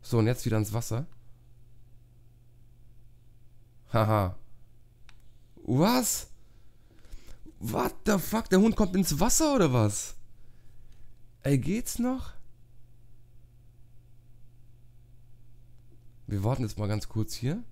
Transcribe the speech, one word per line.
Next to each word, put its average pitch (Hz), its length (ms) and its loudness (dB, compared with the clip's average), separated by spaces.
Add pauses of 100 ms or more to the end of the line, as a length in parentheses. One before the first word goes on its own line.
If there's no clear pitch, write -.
(120)
So, 120 60 4
und 110 80 6
jetzt 123 180 0
wieder 110 140 2
ins 101 160 0
Wasser. 117 320 -4 (3000)
Haha. 104 420 2 (1300)
Was? 214 640 2 (1300)
What - 360 -2 (100)
the 208 140 4
fuck? 214 320 -2
Der 185 100 8
Hund 220 160 6
kommt 185 180 4
ins 185 260 2
Wasser, 285 340 6
oder 175 180 6
was? 107 420 2 (1300)
Ey, 139 160 4
geht's 196 420 0
noch? 254 360 -2 (4000)
Wir 101 180 -2
warten 127 200 2
jetzt 107 120 -6
mal 104 120 -2
ganz 107 200 -2
kurz 110 240 -2
hier. 160 400 -4